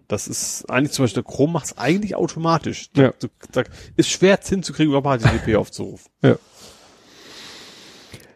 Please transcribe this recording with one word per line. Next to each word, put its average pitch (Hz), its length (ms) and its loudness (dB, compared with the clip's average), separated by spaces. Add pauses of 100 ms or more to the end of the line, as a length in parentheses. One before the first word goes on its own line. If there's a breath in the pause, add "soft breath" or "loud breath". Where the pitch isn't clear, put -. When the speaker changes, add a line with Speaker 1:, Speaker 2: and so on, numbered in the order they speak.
Speaker 1:
Das - 220 -6
ist - 420 -8
eigentlich 135 220 0
zum 139 120 -2
Beispiel, 117 200 -2
der - 80 -20
Chrome 147 200 0
macht's - 240 -6
eigentlich 185 380 -2
automatisch. - 760 -2
Da, 139 100 4
Speaker 2:
Ja. 123 160 4
Speaker 1:
da, 120 100 -8 (220)
da 127 120 -2 (340 loud breath)
ist 165 140 4
schwer 190 300 4
hinzukriegen, 156 540 -2
überhaupt 135 300 0
H 123 40 8
T 113 100 2
T - 60 -10
P 110 120 2
Speaker 2:
<laughs> - 0 -
Speaker 1:
aufzurufen. 104 560 -6 (100)
Speaker 2:
Ja. 135 140 6 (2000 loud breath)